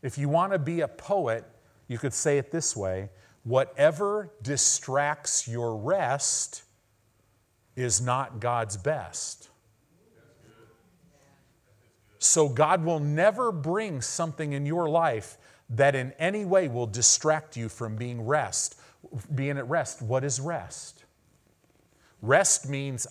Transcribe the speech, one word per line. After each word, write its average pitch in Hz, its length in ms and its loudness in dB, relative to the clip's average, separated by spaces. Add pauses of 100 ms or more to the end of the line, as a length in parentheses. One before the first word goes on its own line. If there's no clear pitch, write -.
If 135 160 -6
you 143 120 0
want 175 240 2
to 185 60 2
be 165 200 -2
a 151 80 0
poet, 131 580 -2 (420)
you 120 100 -6
could 131 160 -4
say 143 240 2
it - 140 -2
this - 240 -2
way, 95 340 -2 (340)
"Whatever 160 880 0 (100)
distracts 143 1040 0
your 117 300 -4
rest 143 880 -2 (1120)
is 123 240 0
not 123 400 -2
God's 113 380 -2
best." 101 720 -6 (2750)
So - 300 4
God 156 380 4
will 160 160 0
never 196 500 4
bring 170 500 -4
something 156 520 -4
in 143 120 -2
your 165 220 0
life 147 500 0 (320)
that 135 260 6
in 131 180 -4
any 196 320 -2
way 185 240 4
will 120 180 -2
distract 147 720 2
you 117 100 -6
from 107 300 -8
being 120 280 -8
rest, 131 540 -2 (560)
being 139 220 -2
at 123 100 -8
rest. 147 340 -2
What 127 220 0
is 135 160 -2
rest? - 640 -8 (1160)
Rest 139 480 4
means 139 420 -4